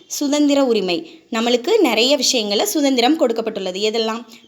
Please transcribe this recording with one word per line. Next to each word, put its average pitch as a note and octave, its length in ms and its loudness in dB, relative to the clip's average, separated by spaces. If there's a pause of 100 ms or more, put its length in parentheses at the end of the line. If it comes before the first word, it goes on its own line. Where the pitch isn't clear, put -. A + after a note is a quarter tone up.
சுதந்திர C#4+ 580 0
உரிமை. F#3 680 -2
நம்மளுக்கு A#3+ 500 0
நிறைய B3+ 360 2
விஷயங்கள்ல A3+ 460 -2
சுதந்திரம் C#4 580 0
கொடுக்கப்பட்டுள்ளது. G#3+ 600 -2
எதெல்லாம்? A3 440 -4 (240)